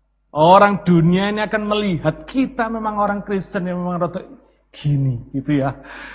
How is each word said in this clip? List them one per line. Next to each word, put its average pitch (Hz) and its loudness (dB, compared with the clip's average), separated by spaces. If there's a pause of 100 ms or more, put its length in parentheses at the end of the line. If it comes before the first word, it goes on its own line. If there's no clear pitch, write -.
(300)
Orang 190 6
dunia 180 4
ini 214 -2
akan 214 -2
melihat 208 -2
kita 247 -4
memang 214 -4
orang 202 -2
Kristen 190 -4
yang 180 -6
memang 180 -4
rada 175 -4 (480)
gini, 135 -2
gitu 139 -2
ya. 131 -4 (340)